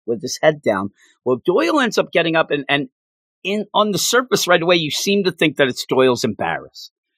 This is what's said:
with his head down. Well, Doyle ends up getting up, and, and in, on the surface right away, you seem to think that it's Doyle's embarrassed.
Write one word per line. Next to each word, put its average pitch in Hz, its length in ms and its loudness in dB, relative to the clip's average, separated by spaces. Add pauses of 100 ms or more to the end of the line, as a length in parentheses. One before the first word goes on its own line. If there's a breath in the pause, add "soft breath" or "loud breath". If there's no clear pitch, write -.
with 117 160 -4
his 123 220 -8
head 151 180 2
down. 101 300 -2 (340 soft breath)
Well, 123 180 0
Doyle 302 360 0
ends 226 180 -2
up - 140 -2
getting 165 240 0
up, 160 160 0
and, 147 180 -4
and 143 200 -2 (540)
in, 202 300 -4
on 208 160 2
the 185 80 -2
surface 240 500 0
right 175 140 4
away, 175 140 2
you 156 160 -2
seem 202 320 0
to 175 80 -2
think 156 260 0
that 139 100 4
it's - 200 -6
Doyle's 127 360 2
embarrassed. 87 680 -6 (260)